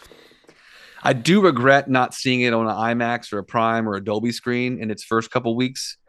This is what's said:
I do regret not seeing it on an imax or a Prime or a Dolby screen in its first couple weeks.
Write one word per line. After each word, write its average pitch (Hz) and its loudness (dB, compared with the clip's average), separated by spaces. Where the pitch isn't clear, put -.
I 135 2
do 156 4
regret 139 4
not 127 2
seeing 127 -2
it 120 2
on 113 0
an 107 -2
imax 117 -2
or 104 -4
a 95 -8
Prime 113 0
or 101 -2
a 98 -6
Dolby 107 -2
screen 123 -4
in 110 -6
its - -10
first 113 -2
couple 117 -2
weeks. 127 -6